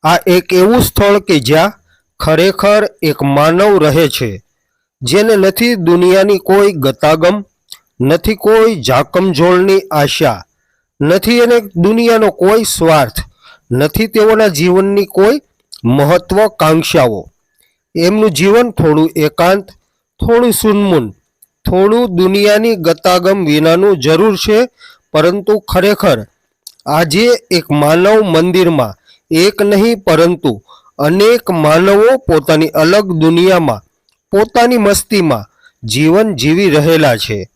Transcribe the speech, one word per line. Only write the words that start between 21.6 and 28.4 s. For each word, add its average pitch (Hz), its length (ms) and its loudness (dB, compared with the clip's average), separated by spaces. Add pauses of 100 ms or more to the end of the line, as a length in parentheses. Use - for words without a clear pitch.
થોડું 202 500 0
દુનિયાની 208 600 0
ગતાગમ 180 680 0
વિનાનું 165 540 2
જરૂર 165 380 0
છે, 214 220 0 (520)
પરંતુ 180 480 -2
ખરેખર 185 600 -2 (680)
આજે 160 400 -2 (260)
એક 170 200 -2
માનવ 165 520 2
મંદિરમાં 170 720 0 (340)